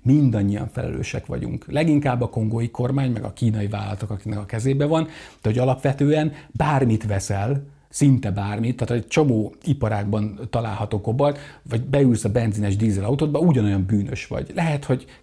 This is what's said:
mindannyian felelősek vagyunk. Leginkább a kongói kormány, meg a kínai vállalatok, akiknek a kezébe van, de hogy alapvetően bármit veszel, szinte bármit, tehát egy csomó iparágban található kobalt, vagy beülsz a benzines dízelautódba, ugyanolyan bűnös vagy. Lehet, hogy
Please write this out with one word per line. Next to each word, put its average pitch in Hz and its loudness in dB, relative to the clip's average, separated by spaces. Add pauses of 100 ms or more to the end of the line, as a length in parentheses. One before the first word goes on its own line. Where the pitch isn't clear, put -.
mindannyian 120 2
felelősek - -6
vagyunk. 123 -8
Leginkább 143 2
a 120 -2
kongói 117 -2
kormány, 127 0
meg 107 -4
a 98 -8
kínai 107 0
vállalatok, 101 -6
akiknek 104 -6
a 101 -8
kezébe 135 0
van, 160 2 (380)
de 110 0
hogy 113 2
alapvetően 143 2 (200)
bármit 135 2
veszel, 104 -2 (260)
szinte 131 4
bármit, 104 -2
tehát 117 -2
egy - -14
csomó 117 2 (120)
iparágban 107 -2 (100)
található 107 -4
kobalt, 143 0 (300)
vagy 117 -2
beülsz 135 4
a 107 0
benzines 104 0
dízelautódba, 113 0
ugyanolyan 104 4
bűnös 101 -2
vagy. - -6
Lehet, 160 -2
hogy 131 -2 (180)